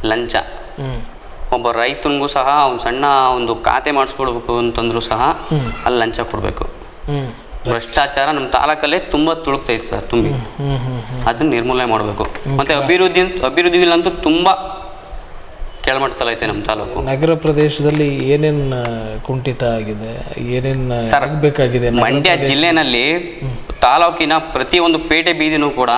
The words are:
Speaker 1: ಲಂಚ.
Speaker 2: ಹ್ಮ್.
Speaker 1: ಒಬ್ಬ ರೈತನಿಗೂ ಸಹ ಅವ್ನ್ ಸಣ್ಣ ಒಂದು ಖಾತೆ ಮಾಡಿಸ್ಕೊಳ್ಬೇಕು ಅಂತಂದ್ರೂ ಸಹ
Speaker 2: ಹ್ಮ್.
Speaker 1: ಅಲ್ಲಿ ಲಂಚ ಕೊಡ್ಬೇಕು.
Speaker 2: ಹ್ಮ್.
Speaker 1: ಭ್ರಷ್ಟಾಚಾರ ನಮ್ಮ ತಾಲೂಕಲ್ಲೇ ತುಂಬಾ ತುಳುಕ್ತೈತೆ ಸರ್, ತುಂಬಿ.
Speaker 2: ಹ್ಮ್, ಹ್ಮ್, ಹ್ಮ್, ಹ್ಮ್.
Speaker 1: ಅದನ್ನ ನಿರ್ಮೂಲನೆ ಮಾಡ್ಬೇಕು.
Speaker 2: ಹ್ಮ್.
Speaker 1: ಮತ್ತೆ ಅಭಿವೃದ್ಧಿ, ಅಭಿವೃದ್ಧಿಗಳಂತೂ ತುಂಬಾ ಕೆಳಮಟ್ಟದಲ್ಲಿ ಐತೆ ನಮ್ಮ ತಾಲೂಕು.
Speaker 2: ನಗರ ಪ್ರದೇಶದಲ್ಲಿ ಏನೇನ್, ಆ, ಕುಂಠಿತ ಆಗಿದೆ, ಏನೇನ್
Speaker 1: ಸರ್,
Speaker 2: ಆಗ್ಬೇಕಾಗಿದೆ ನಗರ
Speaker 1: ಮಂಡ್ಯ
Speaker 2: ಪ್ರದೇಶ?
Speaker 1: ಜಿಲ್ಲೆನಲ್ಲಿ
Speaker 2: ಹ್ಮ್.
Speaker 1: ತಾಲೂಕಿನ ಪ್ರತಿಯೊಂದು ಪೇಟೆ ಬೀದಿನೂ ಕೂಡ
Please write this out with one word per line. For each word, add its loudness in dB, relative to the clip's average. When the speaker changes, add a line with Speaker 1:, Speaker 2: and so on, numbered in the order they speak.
Speaker 1:
ಲಂಚ. 0
Speaker 2:
ಹ್ಮ್. -6
Speaker 1:
ಒಬ್ಬ 0
ರೈತನಿಗೂ 0
ಸಹ 0
ಅವ್ನ್ 2
ಸಣ್ಣ -2
ಒಂದು -2
ಖಾತೆ 0
ಮಾಡಿಸ್ಕೊಳ್ಬೇಕು -2
ಅಂತಂದ್ರೂ 0
ಸಹ 0
Speaker 2:
ಹ್ಮ್. 0
Speaker 1:
ಅಲ್ಲಿ 2
ಲಂಚ 0
ಕೊಡ್ಬೇಕು. -4
Speaker 2:
ಹ್ಮ್. -4
Speaker 1:
ಭ್ರಷ್ಟಾಚಾರ 0
ನಮ್ಮ -2
ತಾಲೂಕಲ್ಲೇ 2
ತುಂಬಾ 2
ತುಳುಕ್ತೈತೆ -2
ಸರ್, -6
ತುಂಬಿ. 2
Speaker 2:
ಹ್ಮ್, -2
ಹ್ಮ್, -4
ಹ್ಮ್, -4
ಹ್ಮ್. -6
Speaker 1:
ಅದನ್ನ 0
ನಿರ್ಮೂಲನೆ 0
ಮಾಡ್ಬೇಕು. 0
Speaker 2:
ಹ್ಮ್. -4
Speaker 1:
ಮತ್ತೆ 2
ಅಭಿವೃದ್ಧಿ, 4
ಅಭಿವೃದ್ಧಿಗಳಂತೂ 2
ತುಂಬಾ 2
ಕೆಳಮಟ್ಟದಲ್ಲಿ 0
ಐತೆ -2
ನಮ್ಮ -2
ತಾಲೂಕು. -4
Speaker 2:
ನಗರ 2
ಪ್ರದೇಶದಲ್ಲಿ 2
ಏನೇನ್, 2
ಆ, -2
ಕುಂಠಿತ -2
ಆಗಿದೆ, -4
ಏನೇನ್ 0
Speaker 1:
ಸರ್, 2
Speaker 2:
ಆಗ್ಬೇಕಾಗಿದೆ 2
ನಗರ 4
Speaker 1:
ಮಂಡ್ಯ 2
Speaker 2:
ಪ್ರದೇಶ? 2
Speaker 1:
ಜಿಲ್ಲೆನಲ್ಲಿ 2
Speaker 2:
ಹ್ಮ್. -8
Speaker 1:
ತಾಲೂಕಿನ 4
ಪ್ರತಿಯೊಂದು 2
ಪೇಟೆ 2
ಬೀದಿನೂ 2
ಕೂಡ 0